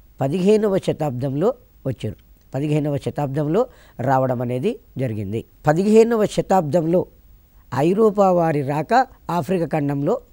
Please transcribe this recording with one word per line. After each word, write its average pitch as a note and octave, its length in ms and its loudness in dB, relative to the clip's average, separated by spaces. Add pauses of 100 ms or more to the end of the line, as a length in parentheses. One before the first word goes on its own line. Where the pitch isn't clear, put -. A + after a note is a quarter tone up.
(200)
పదిహేనవ F#3+ 580 2
శతాబ్దంలో D3 760 -2 (320)
వచ్చారు. B2+ 300 -6 (380)
పదిహేనవ D3 420 -2
శతాబ్దంలో D3 680 -2 (340)
రావడం C3 420 0
అనేది B2+ 360 -4 (200)
జరిగింది. A2 460 -6 (220)
పదిహేనవ G#3+ 600 4
శతాబ్దంలో E3+ 800 0 (680)
ఐరోపా F#3+ 560 2
వారి E3 320 2
రాక D#3 440 0 (240)
ఆఫ్రికా F3 360 -2
ఖండంలో D3 540 -2 (120)